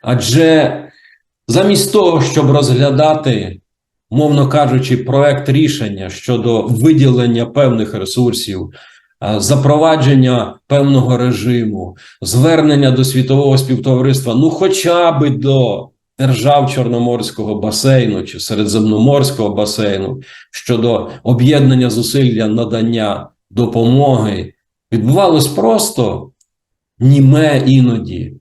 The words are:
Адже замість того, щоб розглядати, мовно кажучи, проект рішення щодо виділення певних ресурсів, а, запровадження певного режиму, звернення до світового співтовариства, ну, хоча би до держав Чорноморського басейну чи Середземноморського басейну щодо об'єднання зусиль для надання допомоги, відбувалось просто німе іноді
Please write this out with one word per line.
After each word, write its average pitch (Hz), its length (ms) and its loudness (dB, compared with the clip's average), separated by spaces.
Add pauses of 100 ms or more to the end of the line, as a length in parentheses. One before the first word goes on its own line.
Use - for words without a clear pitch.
Адже 151 720 2 (720)
замість 190 460 0
того, 175 280 2
щоб 135 300 0
розглядати, 131 1080 0 (500)
мовно 143 380 0
кажучи, 131 480 0
проект 139 520 0
рішення 110 600 -2
щодо 113 520 -2
виділення 120 840 2
певних 117 480 0
ресурсів, 101 760 -4 (500)
а, 104 200 -4
запровадження 135 1300 2
певного 139 500 2
режиму, 110 800 -4 (240)
звернення 147 680 2
до 127 140 2
світового 135 520 0
співтовариства, 131 760 0
ну, 151 140 2
хоча 170 640 0
би 143 180 0
до 123 600 -2 (280)
держав 135 540 0
Чорноморського 117 840 -4
басейну 107 680 0
чи - 160 -14
Середземноморського 107 1120 0
басейну 101 720 -4 (300)
щодо 113 580 -2 (140)
об'єднання 127 680 2
зусиль 120 440 0
для 110 140 -2
надання 113 840 -4 (200)
допомоги, 117 1040 0 (380)
відбувалось 151 560 2
просто 190 840 -2 (680)
німе 139 680 4
іноді 113 760 0